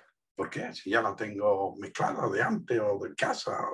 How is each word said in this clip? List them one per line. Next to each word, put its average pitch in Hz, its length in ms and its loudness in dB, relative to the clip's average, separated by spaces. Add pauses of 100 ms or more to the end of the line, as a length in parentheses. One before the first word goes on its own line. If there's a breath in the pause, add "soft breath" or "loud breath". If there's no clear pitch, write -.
(380 loud breath)
"¿Por - 120 -2
qué? - 220 -6
Si - 180 -8
ya 113 120 6
la 98 140 0
tengo 101 600 2
mezclada 101 520 -2
de 98 120 2
antes 123 360 2
o 104 240 2
de - 140 -6
casa, - 420 -2 (160)